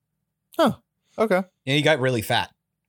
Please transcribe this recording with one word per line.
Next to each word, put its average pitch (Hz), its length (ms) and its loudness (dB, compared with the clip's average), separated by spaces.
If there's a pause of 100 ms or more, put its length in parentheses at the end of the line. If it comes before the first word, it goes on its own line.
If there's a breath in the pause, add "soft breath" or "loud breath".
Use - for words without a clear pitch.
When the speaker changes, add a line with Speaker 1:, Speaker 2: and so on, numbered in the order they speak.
(580)
Speaker 1:
Huh. 277 160 2 (440)
Okay. 214 200 0
Speaker 2:
And 147 380 -4
he 151 60 2
got 151 180 2
really 123 220 0
fat. 104 300 -4 (380)